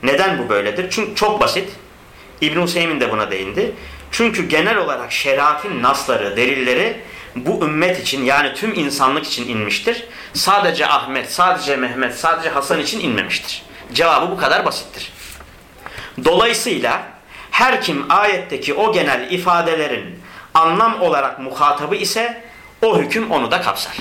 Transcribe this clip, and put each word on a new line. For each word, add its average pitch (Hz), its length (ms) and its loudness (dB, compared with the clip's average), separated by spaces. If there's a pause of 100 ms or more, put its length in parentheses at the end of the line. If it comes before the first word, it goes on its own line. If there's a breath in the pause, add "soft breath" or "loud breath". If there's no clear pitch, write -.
Neden 151 340 2
bu 117 120 -4
böyledir? 104 400 0
Çünkü - 260 -4
çok 208 260 2
basit. - 280 0 (720 loud breath)
İbn 156 200 2
Hüseyin 170 380 0
de 113 120 2
buna 107 200 0
değindi. 98 440 -2 (360 loud breath)
Çünkü 220 360 0
genel 190 300 2
olarak 135 340 -4
şeriatın 147 720 0
nasları, 110 540 2
delilleri 131 640 0 (340 loud breath)
bu 127 300 -2
ümmet 160 360 0
için, 135 220 -4
yani 139 300 2
tüm 214 200 -4
insanlık 143 520 0
için 120 240 -6
inmiştir. 113 540 -2 (300 loud breath)
Sadece 185 540 2
Ahmet, 131 440 0
sadece 180 440 2
Mehmet, 123 400 -2
sadece 160 340 0
Hasan 143 300 0
için 208 200 -4
inmemiştir. 107 640 -2 (300 loud breath)
Cevabı 165 380 4
bu 190 60 -4
kadar 156 280 2
basittir. - 480 -6 (1120 loud breath)
Dolayısıyla 175 800 2 (480 loud breath)
her 254 300 4
kim 139 280 -2
ayetteki 175 640 0
o 208 200 2
genel 139 380 0
ifadelerin 160 880 0 (340 loud breath)
anlam 180 480 4
olarak 143 380 2
muhatabı 143 560 0
ise 233 480 -2 (380 loud breath)
o 220 180 4
hüküm 214 320 -2
onu 131 200 0
da 180 100 2
kapsar. - 400 -4